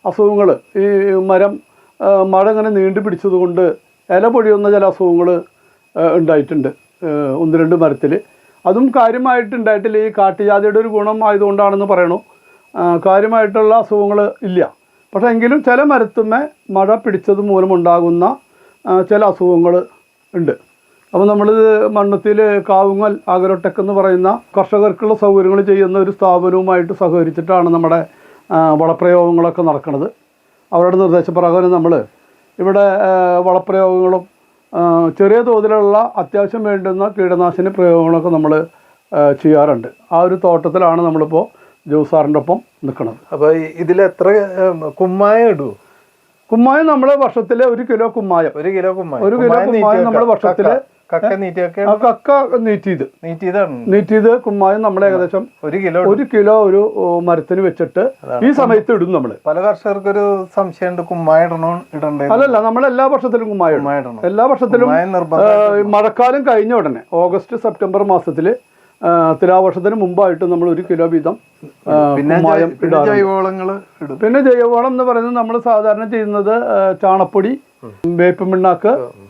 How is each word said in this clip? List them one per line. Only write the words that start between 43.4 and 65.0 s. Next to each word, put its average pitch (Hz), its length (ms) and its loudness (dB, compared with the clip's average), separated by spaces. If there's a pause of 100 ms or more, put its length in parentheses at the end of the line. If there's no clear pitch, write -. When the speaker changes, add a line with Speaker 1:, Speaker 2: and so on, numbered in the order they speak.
Speaker 2:
ഈ 160 80 -4 (120)
ഇതിൽ 175 260 0
എത്ര, 185 280 0
ഏം, 185 600 0
കുമ്മായം 202 600 0
ഇടുവോ? 143 280 -4 (760)
Speaker 1:
കുമ്മായം 262 360 2
നമ്മൾ 277 280 2
വർഷത്തിലെ 240 500 -2
ഒരു 240 160 -2
കിലോ 233 260 -2
കുമ്മായം, 185 480 -2
Speaker 2:
ഒരു 156 140 -6
കിലോ 185 240 -2
കുമ്മായം. 170 320 -6
Speaker 1:
ഒരു 214 100 0
കിലോ 247 120 0
Speaker 2:
കുമ്മായം 208 180 2
Speaker 1:
കുമ്മായം 214 300 0
Speaker 2:
നീക്കി 226 100 0
Speaker 1:
നമ്മൾ 226 140 0
Speaker 2:
വെക്കാം. 226 320 0
Speaker 1:
വർഷത്തിലെ 233 280 0 (340)
Speaker 2:
കക്ക, 170 120 -4
കക്ക 202 80 0
നീറ്റി 185 280 -6
വെക്കാം. 190 280 -4
Speaker 1:
ആ, 214 40 2
കക്ക 240 600 0
നീറ്റ് 220 280 -2
ചെയ്ത്, 170 200 -4 (200)
Speaker 2:
നീറ്റ് 165 180 -10
ചെയ്താണ്. 180 520 -2
Speaker 1:
നീറ്റ് 202 140 2
ചെയ്ത് 214 340 2
കുമ്മായം 202 400 0
നമ്മൾ 196 240 0
ഏകദേശം 190 420 -2 (160)
Speaker 2:
ഒരു 151 140 -6
കിലോ 180 320 0
Speaker 1:
ഒരു 220 140 0 (100)
കിലോ 214 300 4
ഒരു, 202 320 2
ഓ, 175 240 -2
മരത്തിന് 175 420 -2
വെച്ചിട്ട് 175 380 -2
Speaker 2:
അതാണ്. 220 460 -4
Speaker 1:
ഈ 277 60 2
സമയത്ത് 233 400 0
ഇടും 185 200 -2
നമ്മൾ. 131 200 -2 (140)
Speaker 2:
പല 156 160 -2
കർഷകർക്കൊരു 202 920 -2
സംശയമുണ്ട്, 180 460 -6
കുമ്മായം 165 420 0
ഇടണോ 170 380 -4 (120)
ഇടണ്ടേ? 147 320 -6
Speaker 1:
അല്ലല്ല, 233 360 2
നമ്മൾ 226 240 -2
എല്ലാ 262 220 0
വർഷത്തിലും 233 420 -2
കുമ്മായം 180 240 0
ഇടും. 143 100 -2
Speaker 2:
കുമ്മായം 143 180 -4
ഇടണം. 120 220 -12
Speaker 1:
എല്ലാ 208 220 0
വർഷത്തിലും, 254 340 0
Speaker 2:
കുമ്മായം 185 320 0